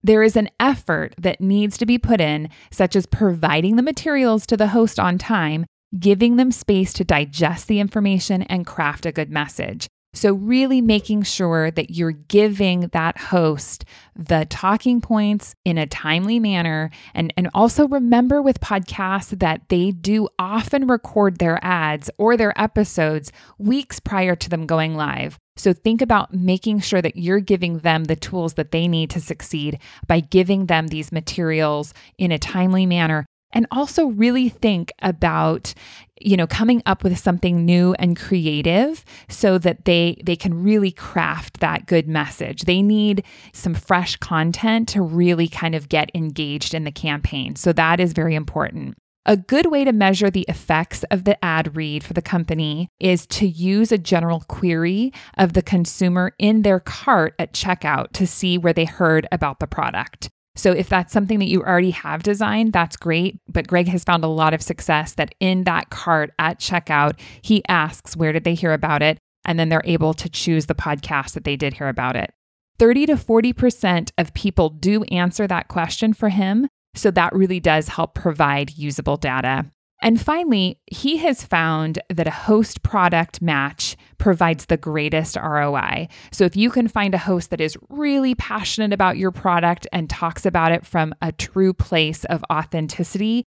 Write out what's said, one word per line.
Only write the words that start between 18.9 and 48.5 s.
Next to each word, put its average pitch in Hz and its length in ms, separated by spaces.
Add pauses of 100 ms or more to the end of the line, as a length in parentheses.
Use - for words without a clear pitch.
that 160 300
they 180 200
do 196 380 (100)
often 226 480
record 208 520
their 170 260
ads 156 520
or 226 200
their 214 200
episodes 160 760 (260)
weeks 247 400
prior 185 380
to - 120
them 160 180
going 160 280
live. 143 420 (200)
So 190 160
think 226 280
about 226 320
making 190 460
sure 190 240
that 165 140
you're 180 240
giving 175 380
them 160 260
the 156 100
tools 165 400
that 151 160
they 165 160
need 160 240
to 165 100
succeed 147 600 (260)
by 165 140
giving 185 460
them 160 200
these 156 240
materials 156 840 (260)
in 185 120
a 156 80
timely 185 480
manner. 160 400 (300)
And 226 140
also 285 360
really 247 420
think 196 520
about, 160 720 (460)
you 196 160
know, 165 120
coming 233 380
up - 180
with 180 120
something 175 480
new 175 360
and 175 160
creative 170 880 (240)
so 185 300
that 170 260
they, 170 400
they 170 100
can 170 300
really 202 260
craft 160 680
that 160 260
good 160 220
message. 156 540
They 180 200
need 208 400 (300)
some - 200
fresh 180 440
content 196 720
to 196 140
really 170 440
kind 165 300
of 147 120
get 151 280
engaged 151 580
in 160 80
the 151 80
campaign. 147 640
So 175 200
that 165 260
is 175 120
very 160 220
important. 151 640 (280)